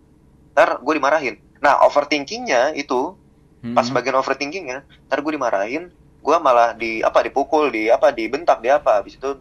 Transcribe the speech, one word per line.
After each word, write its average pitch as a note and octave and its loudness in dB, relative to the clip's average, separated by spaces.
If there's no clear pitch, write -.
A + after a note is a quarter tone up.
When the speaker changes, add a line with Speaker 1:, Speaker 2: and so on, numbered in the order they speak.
Speaker 1:
ntar D#3+ 2
gua D3+ 0
dimarahin." C3+ 0
Nah, C#3+ 4
overthinkingnya C#3+ 0
itu, C#3+ -4
Speaker 2:
Hmm. A#2+ -10
Speaker 1:
pas B2 2
bagian C3 -2
overthinkingnya, C#3 -6
ntar C3 -2
gua D#3 -4
dimarahin, B2 -4
gua D#3 2
malah A#2 4
di, A2+ -6
apa, A#2 2
dipukul, C#3 0
di, A2 -2
apa, C#3+ 4
dibentak, C3 -2
di B2 0
apa. A#2+ 2
Habis - -20
itu C3+ -6